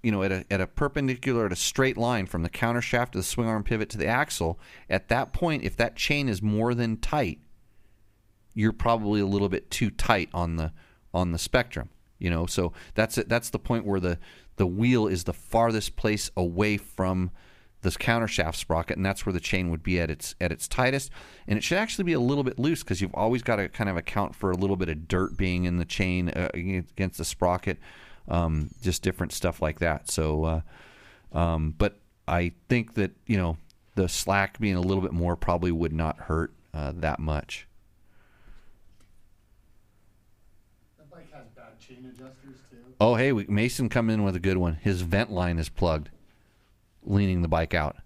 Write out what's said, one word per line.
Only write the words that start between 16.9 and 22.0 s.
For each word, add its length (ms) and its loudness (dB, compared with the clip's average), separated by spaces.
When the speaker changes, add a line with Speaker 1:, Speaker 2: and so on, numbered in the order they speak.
Speaker 1:
this 120 0
counter 320 0
shaft 300 -2
sprocket, 400 -2
and 80 -2
that's 180 -2
where 100 -2
the 60 0
chain 300 0
would 140 -4
be 160 2
at 100 0
its, 320 -8
at 100 0
its 160 -8
tightest. 440 0
And 120 2
it 40 -6
should 140 0
actually 280 -2